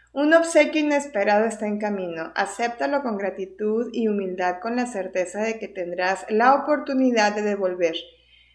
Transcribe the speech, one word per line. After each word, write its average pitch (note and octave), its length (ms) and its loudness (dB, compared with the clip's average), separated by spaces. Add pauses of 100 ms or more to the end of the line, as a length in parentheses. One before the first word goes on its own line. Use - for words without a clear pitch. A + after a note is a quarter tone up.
(120)
Un D4+ 220 2
obsequio D#4 480 4
inesperado A3+ 640 2
está G#3+ 200 -4
en G#3 140 -4
camino. F#3 560 -6
Acéptalo A#3+ 640 -2
con A3+ 160 -4
gratitud G#3+ 760 -4
y A3+ 160 0
humildad, F3+ 520 -2
con A#3 140 -4
la B3 120 0
certeza F#3 520 -4
de A3 180 -2
que G3 120 -10
tendrás F3+ 580 -4
la A3+ 260 6
oportunidad C4 800 2
de G#3+ 100 -2
devolver F#3 520 0 (600)